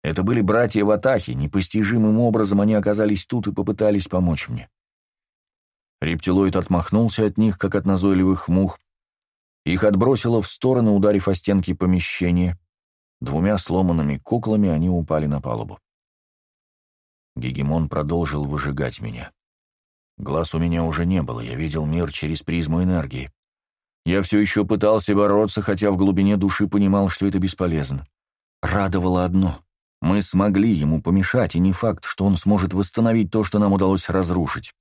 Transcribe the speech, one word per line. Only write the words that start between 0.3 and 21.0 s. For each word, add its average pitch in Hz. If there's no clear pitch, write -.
братья 107
Ватахи, 107
непостижимым 107
образом 107
они 104
оказались 104
тут 120
и 101
попытались 104
помочь 87
мне. 60
Рептилоид 90
отмахнулся 107
от 101
них, 107
как 101
от 95
назойливых 92
мух. 92
Их 92
отбросило 117
в 92
стороны, 123
ударив 101
о 95
стенки 92
помещения. 90
Двумя 85
сломанными 85
куклами 110
они 82
упали 80
на 71
палубу. 62
Гегемон 69
продолжил 73
выжигать 69
меня. 57
Глаз 76
у 80
меня 85
уже 82